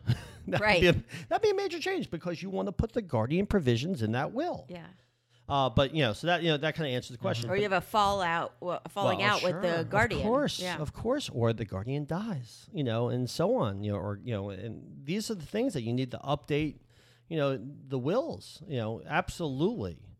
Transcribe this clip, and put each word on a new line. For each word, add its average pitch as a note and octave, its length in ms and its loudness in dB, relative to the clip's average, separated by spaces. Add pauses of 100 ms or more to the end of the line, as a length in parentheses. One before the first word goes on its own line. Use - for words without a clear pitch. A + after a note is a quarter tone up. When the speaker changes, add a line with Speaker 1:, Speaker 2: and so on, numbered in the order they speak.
Speaker 1:
<laughs> - 400 -4
That'd F#3 160 2
Speaker 2:
Right. G3 180 6
Speaker 1:
be F3 80 8
a, E3 60 8 (340)
that'd F#4+ 140 0
be G#4+ 80 6
a G4+ 40 4
major F#4+ 240 -2
change F4+ 320 -2
because E3 320 -6
you F#3+ 60 -6
wanna F#3+ 240 -2
put - 200 -2
the A#3 100 0
guardian D#3 440 2
provisions C3+ 560 2
in A2 100 2
that C#3 200 0
will. D#4 380 -2
Speaker 2:
Yeah. E3+ 160 -14 (640)
Speaker 1:
Uh, C#3 200 4
but, C#3 260 4
you D#3 80 4
know, A2 120 4
so D#3 140 -4
that, F3 140 4
you E3+ 60 2
know, D#3 80 4
that D3 180 0
kinda D#3 160 -2
answers B2 200 -2
the B2 80 -12
question. A#2 320 -2
Speaker 2:
Or F#3 60 0
you G#3 80 2
have G3 80 0
a F3+ 100 2
fallout, F#3+ 800 2
w-, E3+ 220 -4
a E3+ 60 -10
falling F#3+ 300 2
Speaker 1:
Well, G3 180 2
Speaker 2:
out - 60 0
with F3+ 180 0
the F3+ 160 2
Speaker 1:
sure, E3 80 0
Speaker 2:
guardian. G#3+ 380 2
Speaker 1:
of - 40 0
course, C4 340 2
Speaker 2:
Yeah. F3+ 180 -4
Speaker 1:
of D#3 160 -4
course, C4 380 -2
or A#2 200 2
the A2+ 140 -4
guardian C3 400 -4
dies, D#3+ 640 -6
you D#3+ 100 -2
know, A#2 280 2
and B2 180 0
so F#3 280 2
on, G#2 280 0
you G#2 80 2
know, G2+ 60 2
or, G2+ 260 -4
you B2+ 80 -2
know, G2+ 180 -2
and G2 320 -8 (220)
these G3 260 -2
are A3+ 40 -2
the E3 120 -10
things A3+ 280 0
that C3 80 -2
you A2+ 100 0
need B2+ 200 0
to - 60 -6
update, D3 580 -2 (520)
you E3 80 -4
know, C#3 220 2 (300)
the C3+ 100 -2
wills, F3 680 -2
you C3+ 120 -2
know, A2 280 -2
absolutely. D3+ 920 -2 (220)